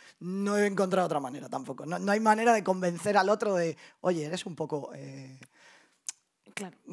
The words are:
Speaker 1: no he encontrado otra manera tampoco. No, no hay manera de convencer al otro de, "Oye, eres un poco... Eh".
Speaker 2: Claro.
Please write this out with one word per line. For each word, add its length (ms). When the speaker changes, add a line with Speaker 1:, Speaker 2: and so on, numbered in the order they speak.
Speaker 1:
no 360
he 100
encontrado 400
otra 120
manera 300
tampoco. 360
No, 140
no 140
hay 80
manera 340
de 80
convencer 560
al 100
otro 280
de, 200
"Oye, 240
eres 220
un 80
poco... 400
Eh". 460
Speaker 2:
Claro. 220